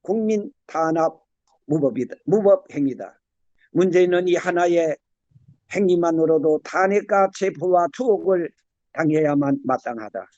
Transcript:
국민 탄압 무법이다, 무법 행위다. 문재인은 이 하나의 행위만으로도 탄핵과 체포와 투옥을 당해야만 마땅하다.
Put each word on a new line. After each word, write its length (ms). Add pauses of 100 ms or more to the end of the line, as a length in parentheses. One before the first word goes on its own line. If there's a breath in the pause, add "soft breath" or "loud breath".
국민 500 (140)
탄압 560 (440)
무법이다, 500 (100)
무법 480
행위다. 460 (520)
문재인은 580
이 60
하나의 600 (800)
행위만으로도 920
탄핵과 760
체포와 560
투옥을 560 (440)
당해야만 720
마땅하다. 600 (120)